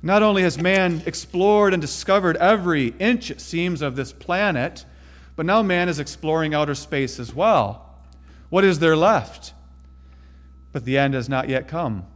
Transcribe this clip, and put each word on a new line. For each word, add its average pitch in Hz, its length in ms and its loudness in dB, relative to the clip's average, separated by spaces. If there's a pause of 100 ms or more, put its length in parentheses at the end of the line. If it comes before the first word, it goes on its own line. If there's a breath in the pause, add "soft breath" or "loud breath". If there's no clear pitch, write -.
Not 190 220 4
only 202 180 2
has 165 180 0
man 180 460 0
explored 202 640 2
and 180 80 0
discovered 180 580 0
every 175 500 2 (100)
inch, 240 320 -2
it - 100 -12
seems, 170 400 -4
of 139 140 -4
this 131 180 -6
planet, 175 720 -4 (520 soft breath)
but 160 100 -4
now 214 160 2
man 180 260 0
is 151 120 -4
exploring 156 540 -4
outer 147 200 0
space 135 460 -6
as 120 120 -12
well. 143 680 0 (480 soft breath)
What 185 160 2
is 180 160 4
there 160 160 4
left? 165 580 0 (1160 soft breath)
But 123 120 -8
the 131 140 0
end 139 160 2
has 127 140 -4
not 131 200 -2
yet 131 200 -4
come. 127 360 -6 (120)